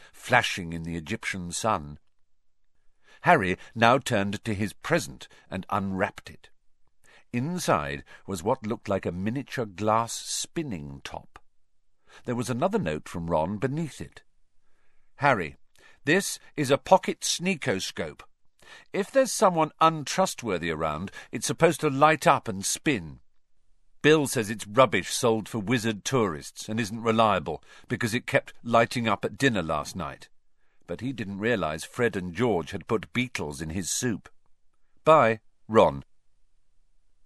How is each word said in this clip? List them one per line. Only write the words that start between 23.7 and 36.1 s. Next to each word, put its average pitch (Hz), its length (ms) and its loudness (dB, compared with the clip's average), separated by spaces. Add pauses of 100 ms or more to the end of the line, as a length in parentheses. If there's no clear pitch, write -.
Bill 151 240 6
says 113 240 -2
it's 104 160 -8
rubbish 104 480 4
sold 110 340 2
for 117 120 -6
wizard 107 440 0
tourists 95 640 -2
and 110 120 -2
isn't 110 240 -6
reliable 104 600 2 (240)
because 117 280 -2
it 110 100 -6
kept - 280 0 (100)
lighting 117 440 2
up 101 160 0
at 110 140 -6
dinner 117 240 2
last 78 340 -4
night. 71 320 -10 (600)
But 85 140 -8
he 135 120 -4
didn't 101 260 -8
realize 90 460 -2
Fred 117 320 -2
and 90 160 -6
George 92 380 0
had 90 160 -10
put 104 260 -4
beetles 85 480 -6
in 80 80 -6
his 85 200 -6
soup. 120 380 -4 (800)
Bye, 123 340 6 (300)
Ron." 85 340 6 (1200)